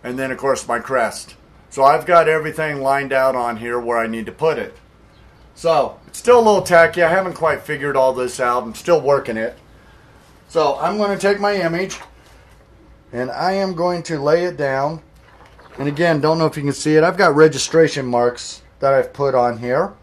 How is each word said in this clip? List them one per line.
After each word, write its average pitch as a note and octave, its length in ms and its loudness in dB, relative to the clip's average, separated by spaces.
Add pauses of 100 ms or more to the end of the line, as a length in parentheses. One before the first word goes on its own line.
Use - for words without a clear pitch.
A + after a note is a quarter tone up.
and B2 140 -8
then C3+ 120 -4
of B2 60 -6
course C3 320 -2
my A#2+ 100 0
crest. A#2 580 -4 (340)
So C#3 140 0
I've D3 200 4
got E3 240 4
everything D3+ 540 -4
lined C3+ 280 0
out C3+ 240 2
on A#2+ 220 -4
here A#2+ 240 -4
where A#2 160 -2
I A2+ 100 0
need A2+ 200 -8
to - 60 -12
put D3+ 260 -2
it. G2+ 180 -10 (800)
So D#3+ 520 -2
it's - 120 -18
still A#3+ 200 4
a A#3 60 4
little G3+ 160 4
tacky. E3 420 4
I E3 60 4
haven't F3+ 240 0
quite D3 300 -2
figured C#3+ 340 -4
all C3 160 4
this B2 260 -4
out. B2 240 0
I'm A2 120 -12
still E3 260 2
working C3+ 380 0
it. A2+ 180 -6 (920)
So C#3+ 300 0
I'm F#3 200 -4
gonna G3+ 180 0
take G3+ 240 0
my G3+ 140 0
image F3+ 440 -4 (1120)
and B2 200 -6
I E3 220 -4
am F#3+ 200 -4
going F3 300 -4
to D#3+ 160 -6
lay D3+ 260 2
it D#3+ 140 -6
down. C#3+ 420 -2 (760)
And C#3 100 -4
again, D#3 320 0
don't D#3+ 160 2
know E3 80 0
if D#3 140 -2
you D3 40 -6
can C#3 120 -2
see D3+ 220 0
it. D#3 60 6
I've F3 140 2
got F3 180 4
registration D3+ 680 4
marks A#2+ 560 -2 (200)
that C#3 120 2
I've C3 220 0
put C#3 200 -2
on A#2+ 220 2
here C3 460 -4